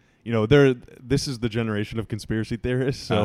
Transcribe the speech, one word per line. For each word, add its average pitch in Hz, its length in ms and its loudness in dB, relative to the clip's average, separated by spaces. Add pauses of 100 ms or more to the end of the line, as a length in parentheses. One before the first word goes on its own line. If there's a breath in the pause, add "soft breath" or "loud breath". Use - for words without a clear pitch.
(240 soft breath)
you 113 80 -8
know, 110 140 2
they're, 139 300 6
this - 520 -6
is 123 120 -8
the 120 100 -2
generation 110 480 -4
of 107 100 -6
conspiracy 110 500 -6
theorists. 123 460 -2
So, - 220 -2